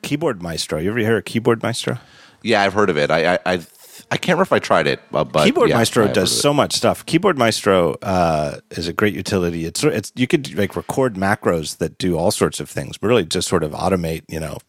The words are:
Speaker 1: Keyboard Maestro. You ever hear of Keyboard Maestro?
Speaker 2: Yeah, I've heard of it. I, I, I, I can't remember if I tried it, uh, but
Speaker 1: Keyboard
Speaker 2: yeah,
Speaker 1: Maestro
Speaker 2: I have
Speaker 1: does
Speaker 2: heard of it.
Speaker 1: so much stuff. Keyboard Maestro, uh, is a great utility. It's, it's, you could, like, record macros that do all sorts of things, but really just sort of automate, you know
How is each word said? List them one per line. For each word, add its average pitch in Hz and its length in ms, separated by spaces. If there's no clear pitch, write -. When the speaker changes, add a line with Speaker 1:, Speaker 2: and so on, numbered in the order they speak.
Speaker 1:
Keyboard 143 400
Maestro. 80 380
You 92 100
ever 117 80
hear 110 180
of 95 80
Keyboard 117 380
Maestro? 120 360
Speaker 2:
Yeah, 104 200
I've 98 100
heard 101 180
of 76 80
it. 73 140
I, 82 220
I, 90 120
I, 92 60
I 117 60
can't - 140
remember 170 120
if 185 100
I 117 60
tried 85 300
it, 67 120
uh, 76 100
but 76 220
Speaker 1:
Keyboard 269 260
Speaker 2:
yeah, 135 60
Speaker 1:
Maestro 117 260
Speaker 2:
I - 40
have 123 80
Speaker 1:
does 92 160
Speaker 2:
heard - 40
of - 40
it. - 40
Speaker 1:
so 147 100
much 135 200
stuff. - 340
Keyboard 170 320
Maestro, 95 640
uh, 82 560
is 85 160
a 82 40
great 101 220
utility. 85 520
It's, 82 180
it's, 110 320
you 123 100
could, 143 320
like, 101 160
record 131 400
macros 95 640
that 80 180
do 87 220
all 82 140
sorts - 260
of 76 100
things, 71 300
but 95 80
really 110 180
just 82 240
sort 87 140
of 78 80
automate, 85 580
you 80 120
know 78 180